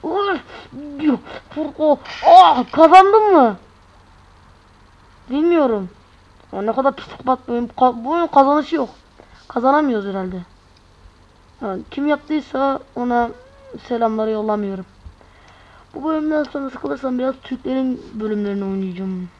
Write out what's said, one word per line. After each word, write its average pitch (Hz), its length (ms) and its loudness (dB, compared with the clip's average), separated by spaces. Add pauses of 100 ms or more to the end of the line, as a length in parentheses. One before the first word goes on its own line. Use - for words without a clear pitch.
Oh! 381 340 -4 (1160)
Pro! 302 440 0 (280)
Ah! 330 460 8
Kazandın 392 600 8
mı? 240 240 4 (1700)
Bilmiyorum. 269 580 0 (640)
Ya 196 100 -8
ne 220 100 -2
kadar 269 240 0
psikopat - 420 -6 (100)
bu 247 40 -6
oyun. 240 140 -4
Ka-, 247 380 0
bu 262 60 -6
oyun 339 160 -2
kazanışı 285 500 2
yok. 262 120 -4 (600)
Kazanamıyoruz 254 580 0
herhalde. 190 300 -8 (1300)
Yani 196 280 -8
kim 285 160 -6
yaptıysa 285 760 -2 (160)
ona 240 340 0 (580)
selamları 220 420 -2
yollamıyorum. 208 560 -4 (1080)
Bu 262 100 -12
bölümden 311 380 -2
sonra 269 280 -8
sıkılırsam 262 480 -6
biraz 262 240 -4
Türklerin 262 600 -6 (120)
bölümlerini 208 500 -4
oynayacağım. 190 640 -6 (120)